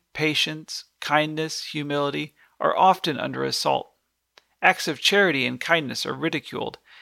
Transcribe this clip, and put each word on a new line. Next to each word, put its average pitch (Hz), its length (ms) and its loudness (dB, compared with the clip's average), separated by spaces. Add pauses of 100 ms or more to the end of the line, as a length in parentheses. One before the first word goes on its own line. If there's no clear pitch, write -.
(140)
patience, 156 720 -2 (140)
kindness, 156 680 0
humility 147 680 -2 (260)
are - 160 2
often 180 440 4
under 135 240 -4
assault. 135 480 -2 (720)
Acts 180 260 2
of 147 120 -4
charity 175 460 4
and 123 160 -4
kindness 151 420 0
are 135 100 -4
ridiculed. 143 680 -6 (220)